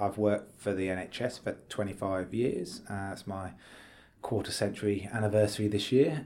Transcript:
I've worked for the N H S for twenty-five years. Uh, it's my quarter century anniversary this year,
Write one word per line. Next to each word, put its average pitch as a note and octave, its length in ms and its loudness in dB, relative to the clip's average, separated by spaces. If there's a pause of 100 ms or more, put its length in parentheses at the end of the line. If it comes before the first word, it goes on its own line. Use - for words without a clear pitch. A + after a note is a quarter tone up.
I've G2+ 180 0
worked G#2 420 2
for G2+ 140 -2
the F#2+ 160 0
N F#2 80 -2
H - 220 -8
S B2 180 -4
for G#2 140 -6 (160)
twenty-five G2 640 -4
years. A2+ 460 -2 (100)
Uh, G2 220 -6
it's - 160 -12
my F#2+ 220 -6 (720)
quarter - 280 -2
century G2+ 600 0
anniversary G#2+ 560 4
this G#2 240 0
year, D3 340 6